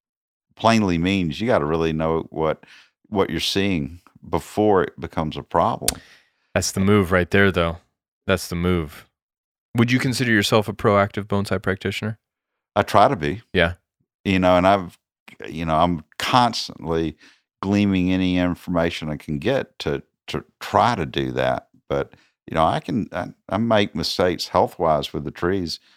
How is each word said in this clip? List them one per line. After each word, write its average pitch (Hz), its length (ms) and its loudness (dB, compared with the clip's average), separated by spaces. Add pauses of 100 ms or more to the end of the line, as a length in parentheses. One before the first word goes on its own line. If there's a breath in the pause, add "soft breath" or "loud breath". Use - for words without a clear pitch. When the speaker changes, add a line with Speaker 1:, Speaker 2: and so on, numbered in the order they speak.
(560)
Speaker 1:
plainly 107 420 4
means 87 420 -2
you 110 60 -4
gotta 101 180 2
really 82 280 0
know 80 380 -2
what, 78 340 -4 (440 loud breath)
what 98 220 -2
you're 80 100 -4
seeing 87 600 -2 (280)
before 95 540 2
it - 160 -6
becomes 78 380 -6
a 69 60 -10
problem. - 580 -2 (540 loud breath)
Speaker 2:
That's - 180 0
the 101 80 -4
move 98 320 4
right 90 180 2
there, 101 220 4
though. 85 260 0 (480)
That's - 220 0
the 87 80 -6
move. 85 500 -2 (680)
Would 120 160 2
you 127 60 2
consider 123 340 -2
yourself 107 360 2
a 107 40 -8
proactive 101 520 0
bonsai 101 380 -2
practitioner? 98 560 -6 (560)
Speaker 1:
I 101 80 4
try 104 260 6
to 139 80 0
be. 80 260 -4 (100)
Speaker 2:
Yeah. 87 220 2 (500)
Speaker 1:
You 95 140 2
know, 90 180 4
and 90 100 4
I've, 95 320 2 (500)
you 80 160 -10
know, 80 120 0
I'm 85 260 2 (160)
constantly 82 1000 -2 (460 soft breath)
gleaming 98 500 2
any 92 260 0
information 85 720 -2
I 76 80 -6
can 73 220 -8
get 123 420 -4
to, 69 220 -4 (260)
to - 160 -8 (140)
try 104 380 2
to 82 100 -4
do 65 260 -4
that. 64 360 -2 (200)
But, 69 240 -4 (380 soft breath)
you - 60 -10
know, 80 100 4
I 110 140 0
can, 120 320 -4
I, - 160 -8 (200)
I 95 100 -4
make 113 360 0
mistakes 85 540 -2
health-wise 82 640 0
with 76 120 -8
the - 60 -8
trees. 87 480 -4 (180)